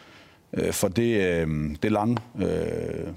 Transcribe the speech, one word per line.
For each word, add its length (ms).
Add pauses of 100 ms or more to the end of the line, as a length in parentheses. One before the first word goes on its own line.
(540)
øh, 200
for 140
det, 380
øh, 220 (360)
det 80
lange, 260 (220)
øh, 760